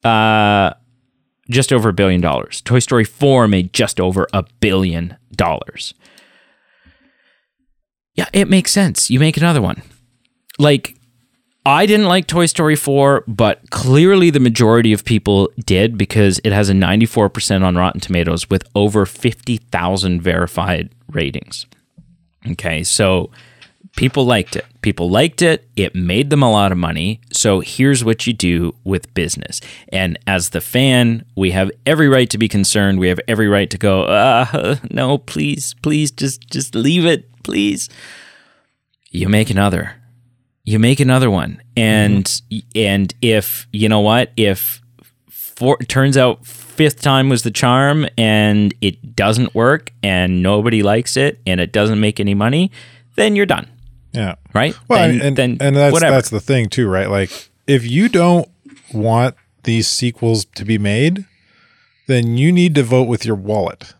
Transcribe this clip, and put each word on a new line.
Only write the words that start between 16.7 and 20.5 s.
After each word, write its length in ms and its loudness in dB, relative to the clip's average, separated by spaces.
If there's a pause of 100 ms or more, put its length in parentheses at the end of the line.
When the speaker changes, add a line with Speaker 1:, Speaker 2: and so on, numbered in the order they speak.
Speaker 1:
ninety-four 560 2
percent 340 -2
on 120 2
Rotten 260 -2
Tomatoes 480 -4
with 140 0 (120)
over 300 2
fifty 520 -6
thousand 640 -2
verified 680 -4 (220)